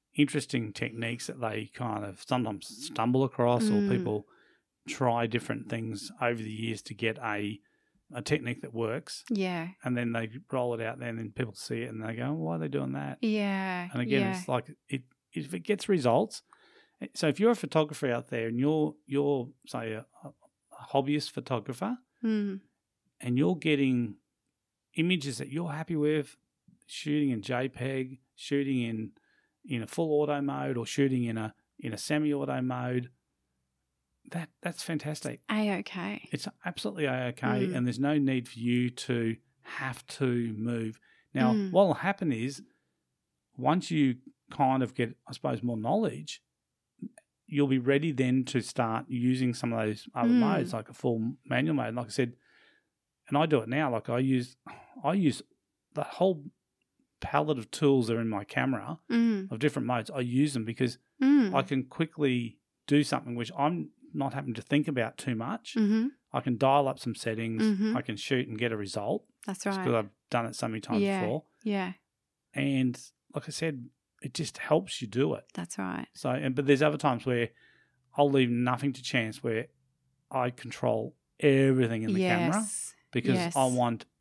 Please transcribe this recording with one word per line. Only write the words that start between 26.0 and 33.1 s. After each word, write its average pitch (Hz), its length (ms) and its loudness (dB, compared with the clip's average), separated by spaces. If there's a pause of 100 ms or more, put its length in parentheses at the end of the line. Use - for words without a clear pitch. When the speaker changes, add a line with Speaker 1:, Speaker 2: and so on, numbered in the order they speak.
Speaker 1:
shooting 147 440 0
in 110 120 -2
J 127 260 -2
peg, 131 500 -6 (160)
shooting 139 480 0
in, 113 280 -4 (540)
in 127 180 -4
a 104 40 -6
full 165 260 0
auto 147 280 2
mode, 139 360 -2
or 117 100 -4
shooting 131 380 2
in 113 120 -2
a, 110 180 -4 (240)
in 120 140 -8
a 107 60 -8
semi-auto 143 640 0
mode, 127 480 -2 (1200)